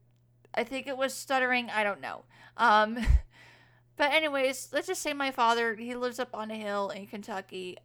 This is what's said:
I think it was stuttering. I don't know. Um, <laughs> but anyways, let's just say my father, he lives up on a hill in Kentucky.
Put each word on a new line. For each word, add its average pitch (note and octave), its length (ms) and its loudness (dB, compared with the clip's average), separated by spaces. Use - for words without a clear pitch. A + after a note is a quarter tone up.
I A#3+ 100 0
think C4 240 -8
it C4+ 100 -4
was C4 160 -2
stuttering. B3+ 560 0
I G#3+ 140 0
don't F#3+ 180 -2
know. F#2 220 -8
Um, A3 440 4
<laughs> - 480 -20
but C#4 160 2
anyways, C#4 580 0
let's D4+ 160 -2
just F4+ 140 -4
say D4 120 -2
my C#4 180 -2
father, A#3 440 2
he A#3+ 200 -8
lives B3 240 -4
up A#3+ 160 -6
on A3 160 -8
a A3 40 -6
hill G3+ 340 -4
in G3 180 -10
Kentucky. F#3+ 760 -10